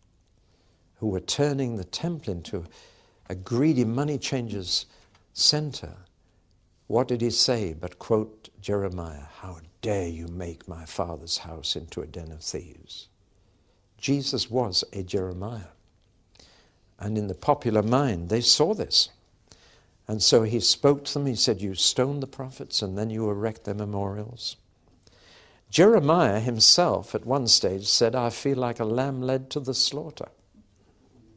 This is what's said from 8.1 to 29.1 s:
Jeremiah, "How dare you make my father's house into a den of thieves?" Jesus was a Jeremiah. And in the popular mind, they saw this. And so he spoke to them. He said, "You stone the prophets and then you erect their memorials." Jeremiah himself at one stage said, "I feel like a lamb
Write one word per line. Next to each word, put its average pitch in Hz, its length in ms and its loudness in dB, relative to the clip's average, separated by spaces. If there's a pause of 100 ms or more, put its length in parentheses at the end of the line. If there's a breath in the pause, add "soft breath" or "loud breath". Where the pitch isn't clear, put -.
Jeremiah, 90 640 -4 (140)
"How 90 200 -14 (220)
dare 98 260 -2
you 85 200 -8
make 85 400 -10
my 82 180 -12
father's 82 540 -6
house 78 360 -6
into 80 260 -8
a 71 60 -8
den 80 240 -12
of 76 100 -14
thieves?" - 640 -12 (920 soft breath)
Jesus 135 520 -2
was 110 420 0
a 95 120 -6
Jeremiah. 92 680 -4 (1300 soft breath)
And 104 200 -2
in 104 100 -2
the 92 80 -4
popular 107 480 2
mind, 113 460 0
they 117 120 2
saw 160 320 4
this. - 360 0 (1000 soft breath)
And 110 160 -2
so 120 180 8
he 110 180 0
spoke 143 460 4
to - 80 -6
them. 143 140 0
He 123 80 0
said, 104 260 2
"You 95 140 -4
stone 139 460 2
the 127 60 -6
prophets - 540 -8
and 95 160 -4
then 110 140 -2
you 110 180 -2
erect 104 360 -4
their 101 100 -4
memorials." 104 800 -6 (1160 soft breath)
Jeremiah 156 680 6
himself 117 760 4
at 110 140 -4
one 127 200 0
stage 98 400 2
said, 117 280 4
"I 120 160 0
feel 139 260 -2
like 120 220 -2
a 113 60 0
lamb 127 360 0